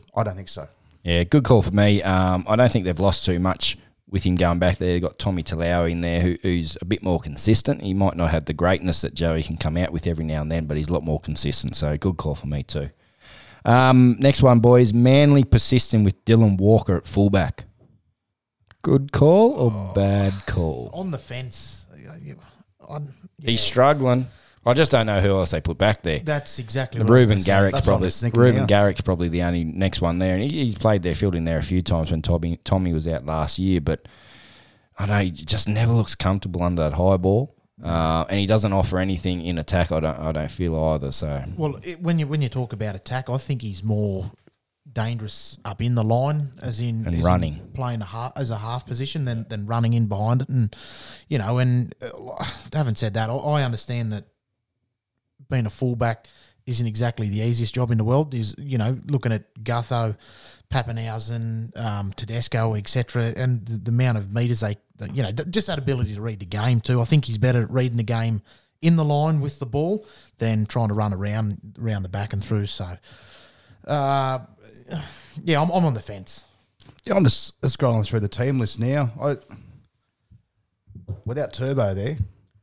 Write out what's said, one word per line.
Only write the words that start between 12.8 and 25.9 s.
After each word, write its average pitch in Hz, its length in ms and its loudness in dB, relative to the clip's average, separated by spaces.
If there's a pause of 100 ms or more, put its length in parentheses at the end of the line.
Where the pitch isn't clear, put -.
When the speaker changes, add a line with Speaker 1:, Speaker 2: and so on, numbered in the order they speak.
Speaker 2:
Um, 127 540 6
next 139 240 4
one, 123 160 8
boys. 120 340 8
Manly 139 500 6
persisting 117 600 4
with 95 220 2
Dylan 113 340 6
Walker 101 380 4
at - 100 -8
fullback. 98 580 2 (1200)
Good 139 280 2
call 190 420 6
or 120 200 2
Speaker 3:
Oh, 98 220 -8
Speaker 2:
bad 98 380 2 (120)
call? 73 480 -2
Speaker 3:
on 185 160 -6
the 147 80 -4
fence. - 760 -14
I, - 440 -18 (520)
I, 147 120 -12 (440)
Speaker 2:
He's 113 160 2
Speaker 3:
yeah. - 80 0
Speaker 2:
struggling. 127 600 4 (400)
I 123 80 6
just 151 160 2
don't 113 160 4
know 101 120 2
who 98 100 4
else 95 200 2
they 82 120 -2
put 82 180 -4
back 101 240 2